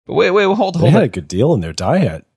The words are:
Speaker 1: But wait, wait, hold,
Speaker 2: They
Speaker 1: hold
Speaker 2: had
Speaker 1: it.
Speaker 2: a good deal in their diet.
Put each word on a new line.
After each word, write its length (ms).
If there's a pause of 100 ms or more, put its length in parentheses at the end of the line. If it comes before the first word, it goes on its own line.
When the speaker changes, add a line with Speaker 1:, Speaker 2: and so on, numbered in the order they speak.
Speaker 1:
But 80
wait, 180
wait, 120
hold, 300
Speaker 2:
They 60
Speaker 1:
hold 120
Speaker 2:
had 100
Speaker 1:
it. 40
Speaker 2:
a 20
good 200
deal 260
in 60
their 120
diet. 540 (100)